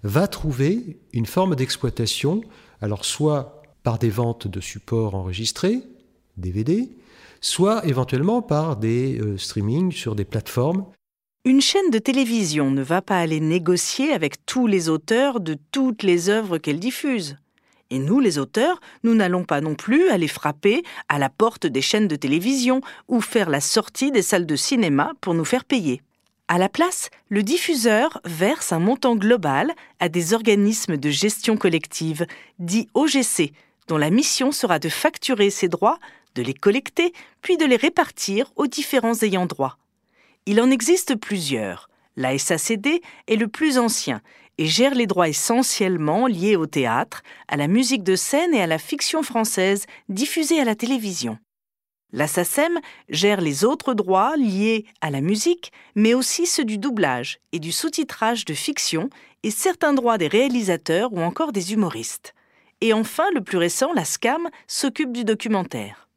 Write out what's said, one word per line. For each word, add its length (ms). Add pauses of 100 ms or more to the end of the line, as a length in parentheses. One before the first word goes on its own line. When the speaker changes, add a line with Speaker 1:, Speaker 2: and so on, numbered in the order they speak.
Speaker 1:
va 240
trouver 720 (120)
une 140
forme 300
d'exploitation, 840 (400)
alors 220
soit 600 (200)
par 140
des 120
ventes 380
de 120
supports 560
enregistrés, 680 (540)
D 160
V 140
D, 240 (500)
soit 460
éventuellement 560
par 340
des, 440
euh, 180
streamings 560
sur 200
des 120
plateformes. 600 (600)
Speaker 2:
Une 160
chaîne 280
de 80
télévision 720
ne 140
va 180
pas 180
aller 200
négocier 720
avec 340
tous 220
les 220
auteurs 500
de 180 (140)
toutes 320
les 260
œuvres 280
qu'elle 220
diffuse. 580 (520)
Et 100
nous, 200
les 180
auteurs, 440 (220)
nous 120
n'allons 300
pas 160
non 140
plus 340
aller 180
frapper 560 (240)
à 100
la 120
porte 360
des 160
chaînes 280
de 80
télévision 640 (260)
ou 140
faire 280
la 120
sortie 500
des 100
salles 240
de 120
cinéma 640
pour 120
nous 120
faire 180
payer. 380 (480)
À 80
la 100
place, 420 (200)
le 140
diffuseur 840
verse 480
un 60
montant 360
global 560 (300)
à 80
des 240
organismes 640
de 120
gestion 460
collective, 680 (340)
dits 340
O 140
G 160
C, 300 (360)
dont 80
la 120
mission 420
sera 280
de 100
facturer 600
ces 200
droits, 300 (360)
de 60
les 120
collecter, 600 (280)
puis 160
de 80
les 120
répartir 800
aux 100
différents 560
ayants 220
droit. 320 (680)
Il 160
en 100
existe 440
plusieurs. 720 (260)
La 180
S 180
A 60
C 200
D 240 (260)
est 80
le 140
plus 280
ancien 440 (360)
et 100
gère 280
les 100
droits 220
essentiellement 1000
liés 280
au 100
théâtre, 580 (260)
à 80
la 100
musique 360
de 120
scène 380
et 80
à 60
la 100
fiction 440
française 640 (220)
diffusée 540
à 40
la 100
télévision. 640 (760)
La 140
sacem 520 (300)
gère 320
les 240
autres 280
droits 440
liés 480 (160)
à 100
la 80
musique, 540 (220)
mais 180
aussi 320
ceux 180
du 140
doublage 600 (120)
et 80
du 140
sous-titrage 720
de 80
fiction 560 (340)
et 80
certains 420
droits 240
des 120
réalisateurs 840
ou 80
encore 320
des 220
humoristes. 600 (460)
Et 140
enfin, 400
le 80
plus 160
récent, 360
la 120
scam, 420 (200)
s'occupe 440
du 140
documentaire. 920